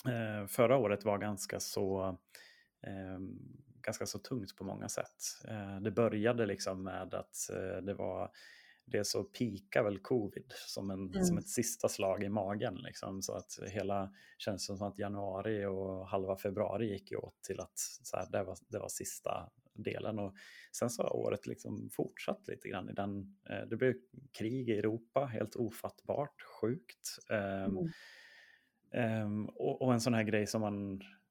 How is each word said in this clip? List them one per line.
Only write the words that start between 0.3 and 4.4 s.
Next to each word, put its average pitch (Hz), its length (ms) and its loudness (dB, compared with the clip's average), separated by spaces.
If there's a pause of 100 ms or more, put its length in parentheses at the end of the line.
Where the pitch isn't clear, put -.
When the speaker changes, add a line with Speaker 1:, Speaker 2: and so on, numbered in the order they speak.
Speaker 1:
förra 123 300 8
året 104 280 4
var 101 120 6
ganska 101 420 -2
så, 95 580 0 (680)
ehm, 95 520 -6 (420)
ganska - 240 -2
så 98 140 -6
tungt 107 360 -6